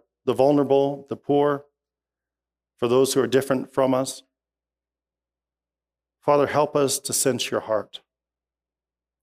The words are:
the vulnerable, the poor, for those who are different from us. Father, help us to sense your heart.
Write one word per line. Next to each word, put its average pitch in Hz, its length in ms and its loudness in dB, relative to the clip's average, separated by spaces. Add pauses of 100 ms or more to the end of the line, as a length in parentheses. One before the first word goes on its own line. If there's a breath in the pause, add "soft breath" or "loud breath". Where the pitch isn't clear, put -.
(240)
the 131 100 0
vulnerable, 139 760 2
the - 80 -10
poor, 143 480 -2 (1120)
for 120 100 -2
those 131 260 2
who 139 60 0
are 120 80 2
different 127 460 -2
from 131 200 0
us. 135 300 -6 (2000)
Father, 147 260 2
help 143 260 -2
us 143 260 0
to - 120 -10
sense 120 400 -2
your 113 80 -2
heart. 104 400 -6 (1200)